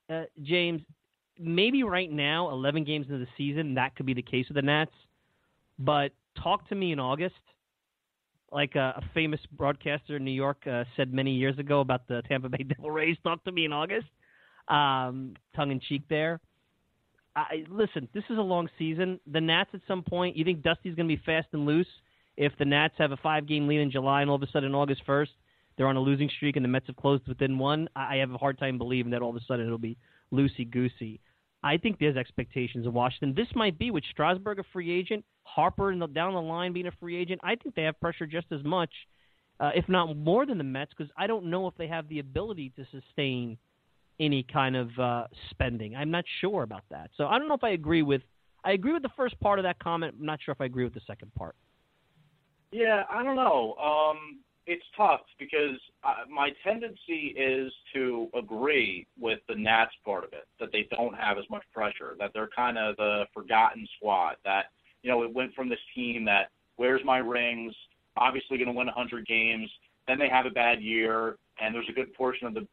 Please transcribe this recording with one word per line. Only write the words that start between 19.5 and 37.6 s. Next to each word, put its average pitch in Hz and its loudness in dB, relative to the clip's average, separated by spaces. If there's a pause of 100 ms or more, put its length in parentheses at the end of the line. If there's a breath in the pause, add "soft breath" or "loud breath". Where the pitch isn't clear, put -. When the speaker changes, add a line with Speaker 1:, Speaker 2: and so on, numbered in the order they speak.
Speaker 1:
at 190 -12
some 185 -2
point, 180 0
you 156 2
think 165 2
Dusty's 165 0
gonna 165 0
be 151 0
fast 160 0
and 147 0
loose 156 4 (480)
if 143 2
the 147 2
Nats 147 4
have 151 2
a 135 -4
five-game 151 0
lead 151 4
in 143 2
July 135 2
and 143 4
all 143 4
of 139 0
a 139 -2
sudden 139 0
August 139 2
first, 143 2 (460)
they're 135 4
on 135 4
a 131 2
losing 139 2
streak 147 0
and 131 2
the 123 0
Mets 127 0
have 127 -12
closed 139 2
within 131 0
one? 151 0
I, 135 -4
I - 0
have 135 0
a 123 -8
hard 139 0
time 131 -2
believing 120 0
that 120 -2
all 120 -2
of 120 -6
a 120 -10
sudden 120 0
it'll 117 -2
be 113 -6 (360 soft breath)
loosey-goosey. 120 0 (420)
I 147 4
think 208 -2
there's 143 2
expectations 123 -4
of 117 -2
Washington. 127 0
This 233 0
might 208 0
be 233 -2
with 156 -2
Strasburg, 190 0
a 190 -8
free 170 -4
agent, 190 -2 (200)
Harper 190 2
in 180 -2
the, 165 -2
down 165 -2
the 180 -2
line 170 -4
being 180 -4
a 175 -6
free 175 -8
agent. 180 -4
I 190 0
think 240 -8